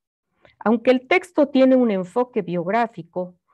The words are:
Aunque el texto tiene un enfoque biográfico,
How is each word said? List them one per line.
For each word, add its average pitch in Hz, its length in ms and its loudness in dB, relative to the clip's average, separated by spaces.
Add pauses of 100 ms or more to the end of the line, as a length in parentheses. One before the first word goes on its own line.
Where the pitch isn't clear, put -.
(600)
Aunque 233 320 0
el 254 160 -2
texto 349 400 0
tiene 262 260 4
un 247 160 2
enfoque 202 520 -4
biográfico, 180 920 -6 (200)